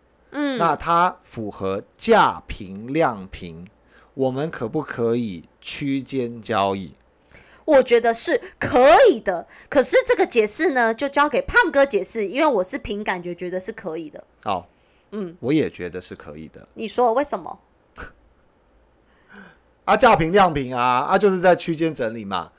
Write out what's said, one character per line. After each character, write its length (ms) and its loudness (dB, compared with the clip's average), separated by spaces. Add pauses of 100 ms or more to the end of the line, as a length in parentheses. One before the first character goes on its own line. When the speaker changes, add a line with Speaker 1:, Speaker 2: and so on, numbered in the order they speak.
(300)
Speaker 1:
嗯。 260 -6
Speaker 2:
那 180 0
它 480 0
符 280 -10
合 320 -6 (140)
价 500 2
平 460 -12
量 360 0
平， 380 -16 (480)
我 160 -2
们 200 -4
可 180 -8
不 120 -6
可 360 -2
以 280 -6 (160)
区 400 -6
间 400 -6
交 360 0
易？ 180 -12 (760)
Speaker 1:
我 140 6
觉 180 2
得 140 0
是 260 -2 (180)
可 380 6 (140)
以 100 0
的。 260 -6 (220)
可 140 4
是 120 0 (120)
这 100 2
个 100 2
解 200 2
释 240 0
呢， 240 2
就 120 -4
交 220 2
给 140 0
胖 280 2
哥 140 4
解 180 0
释， 240 -4
因 140 -4
为 60 4
我 180 2
是 140 -4
凭 260 -8
感 180 -4
觉 120 -10
觉 160 -10
得 100 -6
是 100 -8
可 280 -10
以 100 -12
的。 160 -20 (180)
Speaker 2:
好， 240 -6 (440)
Speaker 1:
嗯。 280 -10
Speaker 2:
我 140 -4
也 160 2
觉 220 -10
得 100 -10
是 140 -14
可 240 -16
以 100 -14
的。 240 -20
Speaker 1:
你 160 -10
说 240 0
为 100 0
什 160 -6
么？ 200 -14 (380)
Speaker 2:
<laughs> 1900 -20
啊， 100 4
价 220 6
平 160 0
量 220 6
平 200 -4
啊， 80 -2 (280)
啊， 80 4
就 100 2
是 100 0
在 160 6
区 220 -2
间 160 -2
整 220 -4
理 100 -10
嘛， 340 -6